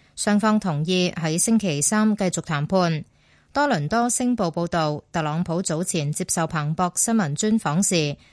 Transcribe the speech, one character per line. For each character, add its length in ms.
雙 240
方 220
同 240
意 320
喺 200
星 220
期 240
三 340
繼 100
續 160
談 240
判。 380
多 160
倫 200
多 220
星 260
報 160
報 140
道， 440
特 120
朗 200
普 200
早 200
前 300
接 160
受 180
彭 280
博 200
新 200
聞 200
專 240
訪 240
時， 360